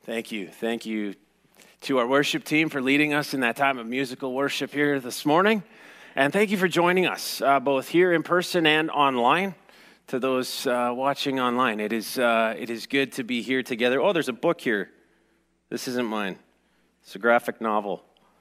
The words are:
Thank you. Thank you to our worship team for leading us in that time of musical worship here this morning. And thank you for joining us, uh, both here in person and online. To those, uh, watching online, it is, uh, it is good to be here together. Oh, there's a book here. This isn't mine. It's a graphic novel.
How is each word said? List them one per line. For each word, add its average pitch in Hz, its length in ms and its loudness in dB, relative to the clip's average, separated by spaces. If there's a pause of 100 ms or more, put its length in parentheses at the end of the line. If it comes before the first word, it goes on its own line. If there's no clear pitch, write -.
Thank 117 240 -8
you. 101 160 -8
Thank 113 400 -6
you 107 300 -6 (640)
to 131 180 0
our 120 80 2
worship 139 380 0
team 156 240 0
for 143 120 -4
leading 143 320 2
us 147 220 -2
in 135 60 0
that 117 160 0
time 139 200 2
of 113 120 -10
musical 127 440 -6
worship 135 400 -4
here 143 280 0
this 120 260 -8
morning. 185 380 4 (500)
And 139 180 2
thank 202 200 2
you 214 40 0
for 185 120 2
joining 175 380 4
us, - 360 -4
uh, 139 160 4
both 135 300 0
here 180 240 4
in 160 100 2
person 170 460 2
and 156 200 4
online. 143 680 2 (500)
To 131 140 -4
those, 127 440 -2
uh, 123 300 0
watching 135 460 -2
online, 123 400 2
it 107 120 -2
is, 113 280 -4
uh, 113 360 2
it 117 140 -10
is 113 160 -8
good 135 280 -2
to 135 100 -6
be 117 180 -4
here 127 220 -2
together. 123 360 0
Oh, 190 120 2
there's 156 160 -2
a 127 40 -4
book 165 280 -2
here. 101 320 -2 (800)
This - 180 -8
isn't 123 180 -2
mine. 104 320 -6 (640)
It's - 140 -18
a - 20 -12
graphic 117 420 2
novel. 107 440 -2 (360)